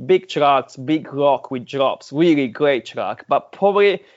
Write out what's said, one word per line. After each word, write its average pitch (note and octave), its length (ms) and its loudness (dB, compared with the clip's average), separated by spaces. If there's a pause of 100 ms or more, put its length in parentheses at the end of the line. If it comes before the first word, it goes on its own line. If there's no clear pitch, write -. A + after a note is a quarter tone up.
Big F3+ 240 0
tracks, C#3 460 0
big D3+ 360 -4
rock C#3 380 0
with B2+ 160 -8
drops, C3+ 460 -4
really D3 360 2
great C3+ 380 -2
track, G#2+ 420 -8
but C#3 240 -2
probably G3+ 520 2 (140)